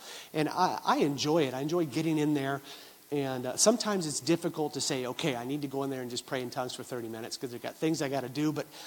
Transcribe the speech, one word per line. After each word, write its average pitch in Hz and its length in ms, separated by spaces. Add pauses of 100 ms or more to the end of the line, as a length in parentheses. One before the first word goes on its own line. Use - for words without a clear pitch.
(320)
and 151 160
I, 160 360
I 233 140
enjoy 151 440
it. 131 100
I 127 80
enjoy 165 240
getting 156 320
in 151 160
there, 139 300 (500)
and, 131 340
uh, 127 100
sometimes 208 500
it's 147 120
difficult 156 560
to 139 60
say, 127 260
"Okay, 131 300
I 117 80
need 143 180
to 143 60
go 135 160
in 135 60
there 131 100
and 123 100
just 123 160
pray 131 160
in 120 80
tongues 127 240
for 127 80
thirty 117 260
minutes," 113 280
'cause 120 180
I've 117 80
got 123 140
things 160 260
I 139 60
gotta 127 220
do, 147 220
but 151 140 (200)